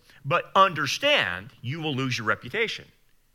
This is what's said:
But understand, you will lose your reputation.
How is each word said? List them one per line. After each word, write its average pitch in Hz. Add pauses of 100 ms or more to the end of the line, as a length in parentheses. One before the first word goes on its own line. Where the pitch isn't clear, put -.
(260)
But 160
understand, 151
you 160
will 151
lose 127
your 110
reputation. 120 (500)